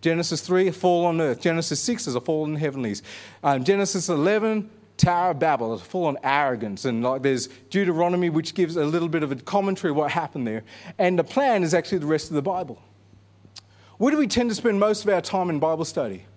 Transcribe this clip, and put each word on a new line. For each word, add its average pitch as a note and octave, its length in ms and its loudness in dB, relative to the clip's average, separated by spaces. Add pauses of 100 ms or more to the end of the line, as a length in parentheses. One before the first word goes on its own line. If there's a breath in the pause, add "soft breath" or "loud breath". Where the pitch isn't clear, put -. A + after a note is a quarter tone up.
Genesis E3 400 0
three, F#3 260 2
a E3+ 40 0
fall F3 340 2
on E3 120 2
earth. C#3+ 220 0
Genesis E3 400 0
six - 260 -4
is C3 80 -4
a B2 60 0
fall D#3 240 -2
in D3+ 80 -4
the D3+ 80 -4
heavenlies. C3 420 -4 (400 loud breath)
Um, C3+ 220 2
Genesis G3 460 0
eleven, G#3 580 0 (300)
Tower F3 320 4
of D3+ 80 -2
Babel, C3 340 2
a A2 60 -6
fall E3+ 300 -2
on C#3 140 -2
arrogance. B2+ 640 0
And, A#2 180 0
like, C3 200 0
there's C3 260 0 (220 loud breath)
Deuteronomy, F3+ 580 2
which D#3+ 260 -2
gives E3+ 220 0
a D#3 80 2
little E3 240 0
bit D#3+ 140 0
of C#3 100 -2
a C3+ 40 -4
commentary F#3+ 560 -2
of C#3+ 40 0
what D3 140 0
happened D3 360 -4
there. A2 160 -6 (360 loud breath)
And F3+ 200 4
the E3 60 2
plan B3+ 380 2
is D#3+ 100 0
actually F3 260 0
the D3 80 -4
rest D#3 220 0
of E3 60 -8
the D3 80 0
Bible. F3 400 -6 (1120 soft breath)
Where B3 160 2
do D4+ 60 0
we C#4+ 80 2
tend A#3+ 240 0
to G#3+ 40 -4
spend G#3 240 0
most G#3 260 2
of G3+ 40 2
our F#3 140 2
time F#3 260 -2
in D#3+ 100 -2
Bible D#3 280 0
study? G2+ 400 -6 (100)